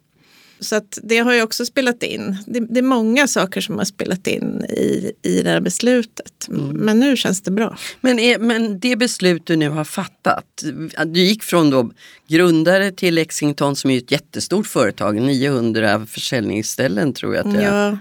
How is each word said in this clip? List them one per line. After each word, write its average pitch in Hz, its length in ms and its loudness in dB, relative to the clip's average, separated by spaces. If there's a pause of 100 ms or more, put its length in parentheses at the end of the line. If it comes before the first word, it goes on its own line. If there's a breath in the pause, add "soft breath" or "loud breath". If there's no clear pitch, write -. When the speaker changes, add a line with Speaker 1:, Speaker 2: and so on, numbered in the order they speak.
(600 soft breath)
Speaker 1:
Så - 160 -2
att - 260 -6
det 226 160 0
har 240 160 2
ju 233 80 4
också 226 240 -4
spelat 247 360 -2
in. 208 340 -4 (100)
Det, 240 140 -4
det 233 200 -2
är - 20 2
många 254 460 2
saker 190 320 -2
som 190 180 -6
har - 60 -2
spelat - 420 -4
in - 380 -4
i, - 480 -2 (100)
i 180 200 0
det 175 80 0
här 165 100 2
beslutet. - 880 -2
Speaker 2:
Mm. 147 280 -4
Speaker 1:
Men 214 240 4
nu 269 160 4
känns 190 260 0
det 202 80 -4
bra. 208 280 -2 (220 loud breath)
Speaker 2:
Men 254 180 2
är, 226 200 4
men 220 420 0
det 247 160 0
beslut 185 500 0
du 165 100 2
nu 151 120 2
har 151 160 -2
fattat, - 800 -4 (420)
du 165 140 0
gick 208 220 2
från 160 280 2
då 127 200 2 (380 loud breath)
grundare 175 640 4
till 180 220 0
Lexington 147 640 0
som 139 140 0
är 131 80 4
ett - 120 -6
jättestort - 560 -2
företag, 104 540 0
niohundra 117 880 0
försäljningsställen 120 1080 -2
tror 104 220 -4
jag - 140 0
att 202 60 -2
jag 208 100 2
Speaker 1:
Ja. 202 220 2
Mm. 208 140 -2